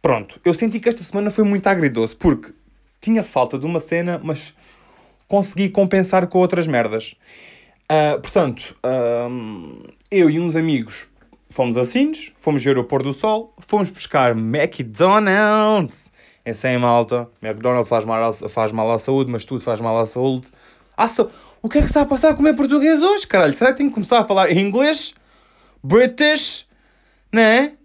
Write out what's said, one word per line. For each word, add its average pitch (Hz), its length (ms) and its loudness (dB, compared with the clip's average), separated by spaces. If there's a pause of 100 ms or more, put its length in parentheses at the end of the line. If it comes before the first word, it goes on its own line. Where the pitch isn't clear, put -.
Pronto, 117 420 -2
eu 175 100 2
senti 220 260 -4
que - 80 0
esta 233 140 -4
semana 202 280 -4
foi 214 140 0
muito 202 240 0
agridoce, 139 480 0
porque - 360 -2 (480)
tinha 220 220 0
falta 131 360 -2
de 135 80 -8
uma 170 120 -4
cena, 170 440 -4
mas 151 320 -8 (760)
consegui 196 400 0
compensar 190 580 2
com 185 120 0
outras 175 280 2
merdas. 113 480 -2 (760)
Ah, 151 320 2
portanto, - 600 -2
ahm, 120 1000 -4 (280)
eu 185 180 4
e 151 120 0
uns 165 160 -2
amigos 143 500 -2 (440)
fomos 120 260 -2
a 127 80 0
Sines, 285 540 -2
fomos 143 240 -2
ver 135 140 2
o - 80 0
pôr 135 180 -2
do 139 100 -4
sol, 220 420 -4 (120)
fomos 202 220 0
buscar 123 480 0
McDonald's. 185 1700 0 (340)
É 117 80 -8
sem 127 260 -2
malta. 120 500 0 (140)
McDonald's 113 460 -2
faz 113 160 0
mal 113 260 -2
à, - 20 -6
faz 110 400 -4
mal 113 180 -2
à 113 80 0
saúde, 135 320 -2
mas 117 140 -8
tudo 127 160 -8
faz 113 200 -4
mal 113 180 -2
à 113 80 0
saúde. 127 420 -4 (480)
À 226 100 2
sa-, 220 220 -2 (340)
o 226 60 -6
que 285 100 0
é - 20 4
que 311 60 4
está - 140 0
a 285 60 2
passar 285 240 2
a 294 40 0
comer 294 200 2
português 294 460 2
hoje, 392 240 0
caralho? 160 300 2
Será 254 160 2
que 262 80 -6
tenho 277 120 0
que - 40 -14
começar 220 240 0
a 214 60 2
falar 196 260 2
inglês? 208 640 0 (680)
British? 254 840 2 (680)
Né? 226 420 4 (100)